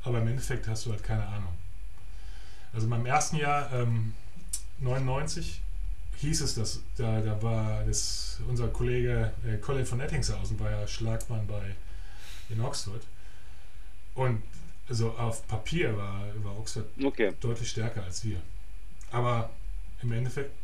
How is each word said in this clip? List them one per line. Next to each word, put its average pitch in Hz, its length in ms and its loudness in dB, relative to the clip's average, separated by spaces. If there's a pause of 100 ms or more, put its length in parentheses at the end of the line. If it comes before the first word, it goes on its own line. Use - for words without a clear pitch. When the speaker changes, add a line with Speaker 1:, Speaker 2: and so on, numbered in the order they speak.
Speaker 1:
Aber 120 180 2
im 113 60 4
Endeffekt 123 400 0
hast 110 180 0
du 117 60 0
halt 101 120 -2
keine 107 240 2
Ahnung. 98 240 -2 (1200)
Also 110 120 0
in 113 60 2
meinem 117 140 0
ersten 139 300 2
Jahr, 143 380 0
ähm, 117 400 0 (680)
neunundneunzig, 135 840 0 (580)
hieß 151 220 2
es, 123 140 0
dass 110 260 0 (140)
da, 113 260 2
da 107 200 0
war 110 420 2
das, - 640 2
unser 120 220 2
Kollege, 123 640 2 (120)
äh, 110 120 2
Colin 131 280 0
von 120 140 0
Ettingshausen 107 600 2
war 107 120 2
ja 104 160 2
Schlagmann 113 600 0
bei, 98 280 0 (760)
in 110 120 0
Oxford. 104 400 0 (1120)
Und 123 260 2 (480)
so 113 220 2
auf 113 360 0
Papier 113 500 2
war, 98 240 -2 (220)
war 101 140 -2
Oxford 107 280 0 (180)
Speaker 2:
Okay. 117 380 2
Speaker 1:
deutlich 117 280 0
stärker 110 340 0
als 87 200 -2
wir. 101 140 0 (720)
Aber 120 380 2 (520)
im 120 100 0
Endeffekt 117 400 0 (120)